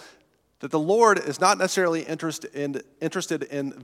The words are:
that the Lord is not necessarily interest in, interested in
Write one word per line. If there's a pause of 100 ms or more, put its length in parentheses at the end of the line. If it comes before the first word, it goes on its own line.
(600)
that
the
Lord
is
not
necessarily
interest
in, (180)
interested
in